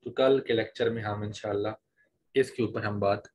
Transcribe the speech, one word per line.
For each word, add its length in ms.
तो 40
कल 360
के 60
lecture 380
में 120
हम 220
इंशाल्लाह 1160
इसके 220
ऊपर 220
हम 160
बात 340